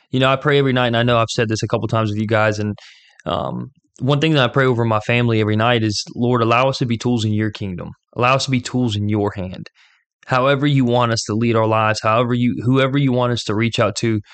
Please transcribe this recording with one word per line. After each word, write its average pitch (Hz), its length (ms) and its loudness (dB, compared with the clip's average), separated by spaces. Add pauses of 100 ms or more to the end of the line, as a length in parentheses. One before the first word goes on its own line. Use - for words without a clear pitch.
(100)
You 131 80 -2
know, 131 100 4
I 135 60 2
pray 143 240 2
every 135 140 2
night, 123 160 2
and 117 80 0
I 117 80 2
know 120 140 2
I've 113 120 0
said 117 180 -2
this 110 140 -2
a 110 60 -2
couple 110 180 -2
times 110 240 -2
with 104 80 -4
you 110 80 -2
guys, 107 320 2
and, 104 180 -4 (480)
um, - 460 -6 (300)
one 143 200 0
thing 160 120 2
that 139 120 2
I 117 80 0
pray 135 140 2
over 120 180 2
my 107 160 2
family 120 400 2
every 107 160 0
night 117 280 2
is, 107 200 -2 (120)
"Lord, 120 260 0
allow 117 260 2
us 135 100 -4
to 139 80 -2
be 113 120 -2
tools 123 260 -2
in 110 80 0
your 107 200 -2
kingdom. 87 400 -10 (240)
Allow 123 180 2
us 135 120 0
to 135 40 -4
be 127 100 0
tools 123 360 -2
in 101 120 -2
your 104 280 0
hand." 92 340 -10 (560)
However 135 400 2
you 139 180 2
want 120 280 2
us 107 120 -2
to 107 100 -4
lead 117 220 2
our 110 100 2
lives, 110 360 2
however 117 320 2
you, 120 300 0
whoever 135 340 2
you 135 140 2
want 123 200 0
us 117 120 -4
to 104 100 -2
reach 113 240 0
out 107 180 0
to, 110 240 0 (140)